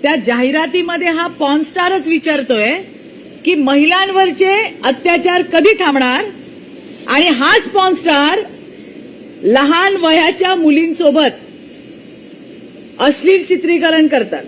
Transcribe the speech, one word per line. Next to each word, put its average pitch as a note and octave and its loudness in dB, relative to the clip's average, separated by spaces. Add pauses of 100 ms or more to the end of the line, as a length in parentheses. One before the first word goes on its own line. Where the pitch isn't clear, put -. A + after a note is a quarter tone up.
त्या D4 2
जाहिरातीमध्ये D4+ -2
हा E4+ -2
पॉर्न D4+ -2
स्टारच D#4+ -2
विचारतोय D4 -2 (640)
की F4 2
महिलांवरचे F#4 0
अत्याचार F4 0
कधी F4+ 2
थांबणार. C#4 0 (840)
आणि D4+ 2
हाच D#4+ 2
पॉर्न F#4 0
स्टार D#4 0 (1040)
लहान D4+ 2
वयाच्या F4 0
मुलींसोबत D#4 2 (1700)
अश्लील D4+ 2
चित्रीकरण D#4+ 2
करतात. A3 -2